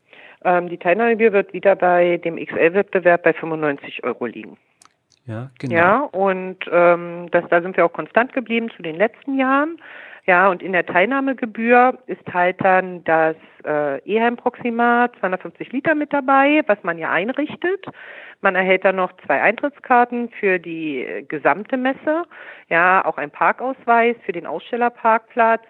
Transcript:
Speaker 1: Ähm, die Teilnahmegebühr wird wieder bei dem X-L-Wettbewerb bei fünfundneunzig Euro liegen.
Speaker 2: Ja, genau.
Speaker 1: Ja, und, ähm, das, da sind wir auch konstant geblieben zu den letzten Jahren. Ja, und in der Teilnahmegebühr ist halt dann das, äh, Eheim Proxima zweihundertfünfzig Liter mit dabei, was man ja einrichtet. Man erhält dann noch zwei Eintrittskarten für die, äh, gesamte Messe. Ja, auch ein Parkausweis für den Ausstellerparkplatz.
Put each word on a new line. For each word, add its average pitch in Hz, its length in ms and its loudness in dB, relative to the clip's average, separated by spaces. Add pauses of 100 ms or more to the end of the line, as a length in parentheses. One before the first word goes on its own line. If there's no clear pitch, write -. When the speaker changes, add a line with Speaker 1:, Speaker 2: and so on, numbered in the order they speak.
(440)
Speaker 1:
Ähm, 180 260 0
die 170 80 -8
Teilnahmegebühr 220 560 2
wird 196 200 0
wieder 190 220 2
bei 175 420 2
dem 165 200 -6
X-L-Wettbewerb 175 840 0
bei 165 100 4
fünfundneunzig 156 680 -6
Euro 123 220 -6
liegen. 110 320 -14 (680)
Speaker 2:
Ja, 120 240 -12 (100)
genau. 139 160 -4
Speaker 1:
Ja, 180 260 4
und, 185 560 -4 (140)
ähm, 175 600 2
das, 175 180 0
da 170 120 2
sind 185 160 -6
wir 175 80 4
auch 170 80 -2
konstant 220 400 -2
geblieben 226 420 -4
zu - 80 -16
den 160 120 -10
letzten 269 440 -4
Jahren. 277 380 0 (500)
Ja, 185 220 4
und 180 140 -2
in 180 80 -6
der 175 160 0
Teilnahmegebühr 247 1200 0
ist - 260 -12
halt 180 300 0
dann 185 400 0
das, 160 320 2 (280)
äh, 147 420 -4
Eheim 226 320 0
Proxima 240 720 0 (100)
zweihundertfünfzig 180 520 -8
Liter 294 220 -2
mit 294 200 -2
dabei, 277 520 2
was 208 160 0
man 170 160 -4
ja 156 140 -6
einrichtet. 262 720 -4 (560)
Man 196 140 2
erhält 185 300 2
dann 190 100 2
noch 185 160 -2 (140)
zwei 135 160 0
Eintrittskarten 240 880 0
für 190 300 0
die, 165 440 -8
äh, 101 200 -10
gesamte 156 540 -2
Messe. 269 460 -4 (460)
Ja, 180 360 4
auch 160 120 -4
ein 147 120 -8
Parkausweis 233 840 0 (100)
für 196 60 -6
den 170 160 -12
Ausstellerparkplatz. 226 1200 -2